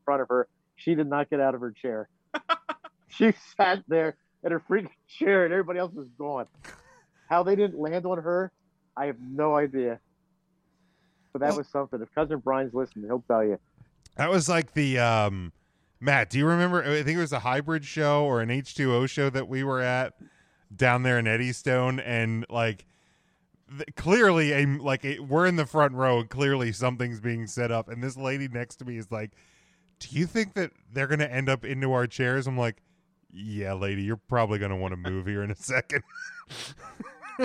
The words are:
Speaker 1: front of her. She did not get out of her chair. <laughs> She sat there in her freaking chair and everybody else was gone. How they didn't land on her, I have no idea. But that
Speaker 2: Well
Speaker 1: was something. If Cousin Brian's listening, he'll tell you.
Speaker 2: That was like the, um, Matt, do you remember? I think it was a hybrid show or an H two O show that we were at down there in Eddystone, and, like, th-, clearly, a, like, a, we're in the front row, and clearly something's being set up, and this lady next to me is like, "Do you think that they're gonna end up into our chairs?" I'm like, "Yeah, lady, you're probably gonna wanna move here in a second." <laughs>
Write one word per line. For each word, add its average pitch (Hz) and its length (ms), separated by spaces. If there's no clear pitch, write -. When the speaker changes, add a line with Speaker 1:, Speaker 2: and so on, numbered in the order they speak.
Speaker 1:
front 139 180
of 117 60
her. 123 180
She 170 180
did 151 120
not 143 220
get 147 100
out 135 140
of 123 80
her 120 100
chair. 110 380
<laughs> 302 60
She 226 220
sat 190 300
there 160 300
in 170 80
her 165 160
freaking 196 220
chair 196 380
and 165 80
everybody 180 240
else 180 160
was 143 140
gone. 143 300
How 175 140
they 196 120
didn't 196 240
land 165 280
on 180 100
her, 175 340
I 135 80
have 135 140
no 139 360
idea. 131 440
But 131 100
that 147 80
Speaker 2:
Well 151 100
Speaker 1:
was 139 80
something. 135 340
If 113 140
Cousin 151 240
Brian's 131 340
listening, 120 320
he'll 120 220
tell 113 160
you. 104 160
Speaker 2:
That 151 140
was 175 180
like 165 240
the, 139 240
um, 104 560
Matt, 127 320
do 127 80
you 147 80
remember? 175 360
I 147 200
think 156 140
it 175 40
was 147 120
a 135 60
hybrid 143 460
show 147 400
or 123 160
an 113 80
H 131 240
two 135 180
O 123 140
show 139 240
that 131 180
we 131 160
were 131 180
at 127 320
down 123 280
there 127 160
in 113 80
Eddystone, 127 720
and, 113 500
like, 113 340
th-, 147 180
clearly, 170 580
a, 143 120
like, 139 400
a, 139 140
we're 143 260
in 180 100
the 156 120
front 147 260
row, 127 280
and 110 100
clearly 135 400
something's 120 480
being 117 260
set 117 260
up, 113 180
and 120 140
this 131 140
lady 135 300
next 120 300
to 131 80
me 120 120
is 107 140
like, 107 220
"Do - 80
you 165 80
think 208 300
that 185 160
they're 135 140
gonna 147 200
end 131 220
up 135 160
into 131 300
our 123 140
chairs?" 127 400
I'm 131 100
like, 117 240
"Yeah, 101 380
lady, 98 300
you're 107 140
probably 107 420
gonna 98 180
wanna 92 200
move 92 280
here 101 160
in 101 80
a 101 60
second." 131 520
<laughs> - 60